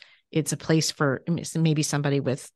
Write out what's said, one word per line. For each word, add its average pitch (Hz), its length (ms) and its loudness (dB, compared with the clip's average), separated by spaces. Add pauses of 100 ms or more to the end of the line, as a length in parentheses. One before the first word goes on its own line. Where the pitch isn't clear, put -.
(320)
it's 156 220 0
a 147 40 -4
place 160 340 2
for 143 360 -2
m-, 165 120 -2
s-, - 160 -10
maybe 160 280 2
somebody 143 360 0
with, 131 360 -4